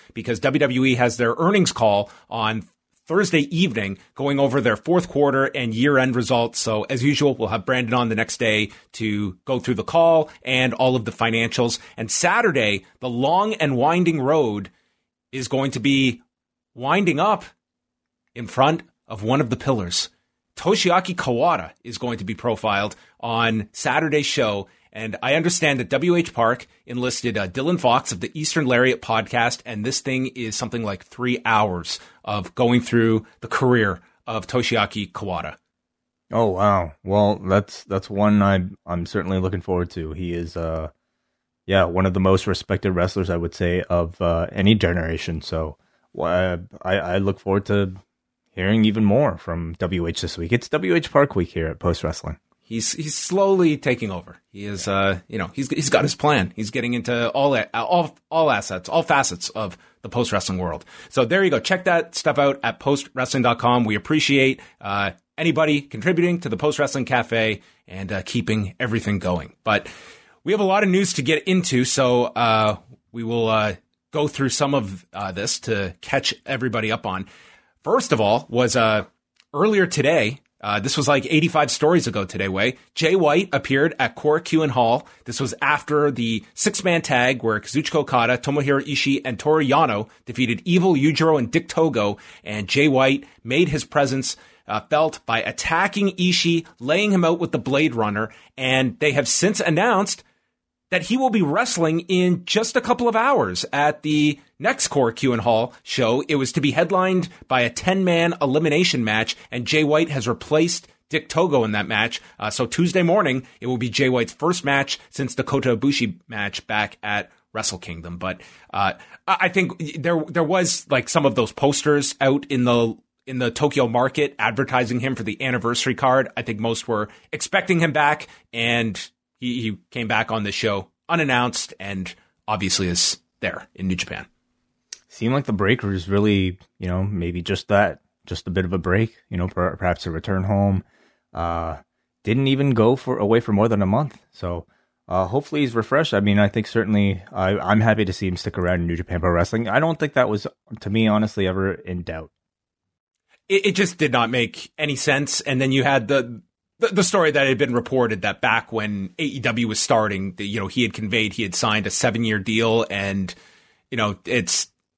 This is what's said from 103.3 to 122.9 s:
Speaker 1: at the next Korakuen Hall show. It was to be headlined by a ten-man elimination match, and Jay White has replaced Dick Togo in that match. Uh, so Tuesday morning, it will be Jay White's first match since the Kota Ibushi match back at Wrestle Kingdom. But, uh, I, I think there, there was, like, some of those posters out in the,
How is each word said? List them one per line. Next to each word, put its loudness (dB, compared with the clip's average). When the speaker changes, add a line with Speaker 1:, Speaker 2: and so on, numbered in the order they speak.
Speaker 1:
at 0
the 2
next 0
Korakuen 2
Hall 2
show. 0
It -2
was 0
to 0
be 2
headlined 2
by 2
a 2
ten-man 2
elimination 2
match, 0
and -8
Jay 2
White 2
has -4
replaced -2
Dick -4
Togo 2
in -2
that -2
match. -2
Uh, -4
so -2
Tuesday 0
morning, 2
it -10
will -2
be -4
Jay 0
White's 0
first -2
match 0
since -6
the -4
Kota 0
Ibushi -2
match -8
back -2
at -4
Wrestle -4
Kingdom. -12
But, -6
uh, 0
I, 2
I 4
think -4
there, 0
there -2
was, 0
like, 0
some 2
of 4
those 0
posters 2
out 2
in 0
the, 2